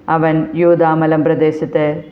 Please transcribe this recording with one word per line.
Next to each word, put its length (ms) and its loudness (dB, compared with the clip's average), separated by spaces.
അവൻ 460 0
യൂദാമലം 680 2
പ്രദേശത്ത് 880 -2